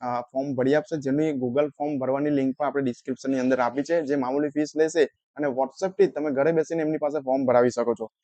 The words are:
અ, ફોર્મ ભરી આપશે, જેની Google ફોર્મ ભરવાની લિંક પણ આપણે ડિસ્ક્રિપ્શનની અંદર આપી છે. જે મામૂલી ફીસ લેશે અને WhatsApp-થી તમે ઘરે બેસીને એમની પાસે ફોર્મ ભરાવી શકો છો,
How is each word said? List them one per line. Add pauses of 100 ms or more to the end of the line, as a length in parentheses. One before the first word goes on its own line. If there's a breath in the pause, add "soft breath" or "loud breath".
અ,
ફોર્મ
ભરી
આપશે,
જેની
Google
ફોર્મ
ભરવાની
લિંક
પણ
આપણે
ડિસ્ક્રિપ્શનની
અંદર
આપી
છે.
જે
મામૂલી
ફીસ
લેશે (300)
અને
WhatsApp-થી
તમે
ઘરે
બેસીને
એમની
પાસે
ફોર્મ
ભરાવી
શકો
છો, (140)